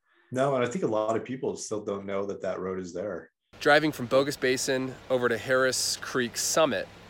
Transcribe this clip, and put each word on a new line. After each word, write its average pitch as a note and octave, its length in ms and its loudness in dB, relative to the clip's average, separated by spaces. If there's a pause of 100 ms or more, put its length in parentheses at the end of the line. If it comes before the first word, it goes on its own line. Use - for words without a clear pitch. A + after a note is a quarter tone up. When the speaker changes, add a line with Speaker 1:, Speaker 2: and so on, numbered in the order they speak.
(300)
Speaker 1:
No, C3+ 240 2
and B2 100 4
I A#2+ 40 2
think B2+ 160 -2
a A2 40 4
lot A2 280 2
of G#2+ 80 -4
people B2 320 -4
still G#2 280 -6
don't G2 220 -6
know G2 200 -2
that F2+ 160 -6
that F#2 180 -4
road F#2 200 -4
is F2 140 -10
there. F2+ 360 -8 (300)
Speaker 2:
Driving D3+ 320 4
from B2 140 -6
Bogus C3+ 300 2
Basin C3 580 0 (160)
over B2 180 2
to A#2 80 0
Harris B2+ 640 0
Creek B2 380 -2
Summit, C3 500 2 (220)